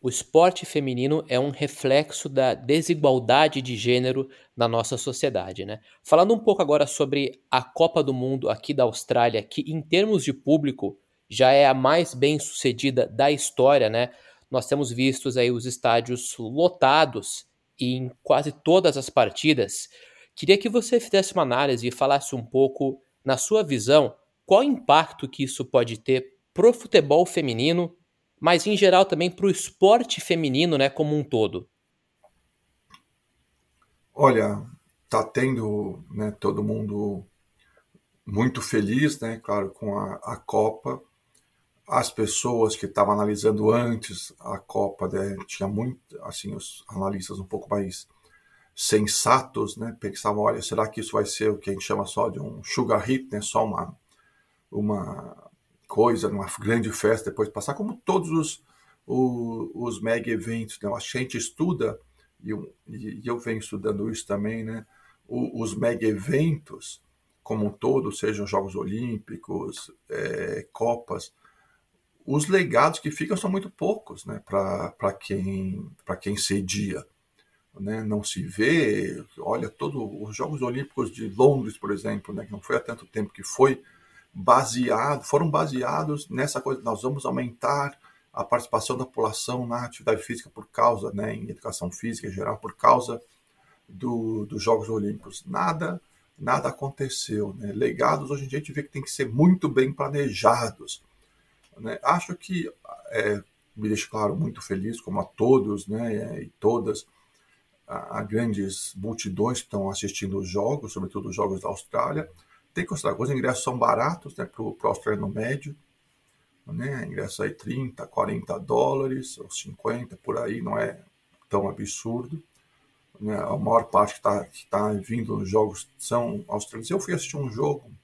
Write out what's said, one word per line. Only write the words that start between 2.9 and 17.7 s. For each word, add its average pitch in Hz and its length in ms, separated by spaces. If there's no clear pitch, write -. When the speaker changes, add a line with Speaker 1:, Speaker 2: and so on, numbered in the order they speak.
Speaker 1:
de 127 140
gênero 127 540
na 117 120
nossa 117 300
sociedade, 98 680
né? 107 140
Falando 180 300
um 220 60
pouco 202 220
agora 147 240
sobre 139 640
a 127 140
Copa 165 400
do 131 100
Mundo 131 340
aqui 123 280
da 131 80
Austrália, 117 580
que - 200
em 156 200
termos 185 420
de 139 100
público 139 640
já 127 240
é 143 140
a 135 80
mais 135 400
bem-sucedida 135 920
da 139 240
história, 135 580
né? 120 220
Nós 127 180
temos 143 240
vistos 131 460
aí 123 120
os 120 160
estádios 123 720
lotados 135 1120